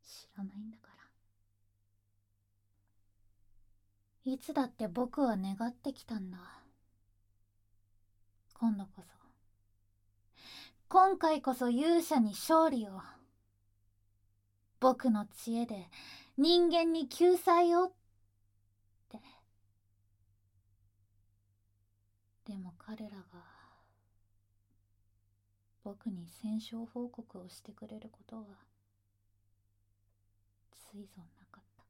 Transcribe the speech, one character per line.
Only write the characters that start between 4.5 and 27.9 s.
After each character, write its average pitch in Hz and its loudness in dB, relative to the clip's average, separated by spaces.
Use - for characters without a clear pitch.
だ 277 0
っ 247 -8
て - -8
僕 247 -6
は 247 2
願 190 -6
っ 247 -8
て 277 -10
き - -18
た 220 -10
ん 185 -10
だ。 180 -16
今 226 -2
度 196 -10
こ 190 -20
そ、 - -20
今 381 6
回 311 2
こ 262 -2
そ 254 -2
勇 320 2
者 311 0
に 214 2
勝 320 4
利 233 -4
を。 190 -14
僕 254 2
の 208 0
知 - -10
恵 233 -2
で 190 -12
人 339 6
間 330 2
に 320 -2
救 359 6
済 339 4
を 359 4
っ 370 -6
て。 - -20
で 208 -14
も 180 -16
彼 220 -16
ら 202 -20
が、 180 -20
僕 202 -12
に 175 -14
戦 214 -10
勝 226 -12
報 240 -12
告 233 -18
を 185 -18
し - -20
て - -20
く 214 -20
れ 214 -18